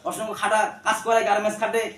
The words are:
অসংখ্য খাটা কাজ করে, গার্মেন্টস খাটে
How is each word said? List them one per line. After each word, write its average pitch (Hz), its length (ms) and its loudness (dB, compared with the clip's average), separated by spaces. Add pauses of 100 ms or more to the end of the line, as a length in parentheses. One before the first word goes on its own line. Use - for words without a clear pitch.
অসংখ্য 214 300 -6
খাটা 214 500 0
কাজ 214 200 2
করে, 226 200 4
গার্মেন্টস 208 340 0
খাটে 226 400 -2